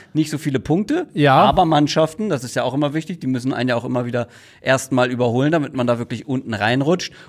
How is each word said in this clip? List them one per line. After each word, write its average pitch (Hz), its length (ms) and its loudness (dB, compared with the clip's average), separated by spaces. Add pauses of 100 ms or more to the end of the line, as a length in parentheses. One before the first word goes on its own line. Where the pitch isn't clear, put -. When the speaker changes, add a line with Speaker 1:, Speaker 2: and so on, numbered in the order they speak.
(120)
Speaker 1:
nicht 151 180 0
so 147 80 -4
viele 131 220 -2
Punkte, 214 540 -2
Speaker 2:
Ja. 143 200 4
Speaker 1:
aber 165 300 6
Mannschaften, 160 640 0
das 135 160 -4
ist 123 100 -10
ja 127 80 -2
auch 123 100 -2
immer 143 220 -2
wichtig, 160 260 -6
die - 60 -8
müssen 131 260 -2
einen 127 180 -2
ja 123 40 0
auch 117 100 -2
immer 123 220 -4
wieder 120 220 -4 (320)
erstmal 127 500 0
überholen, 123 400 2
damit 156 240 0
man 123 140 -2
da 120 100 2
wirklich 117 300 -8
unten 131 260 -4
reinrutscht. 131 580 0 (160)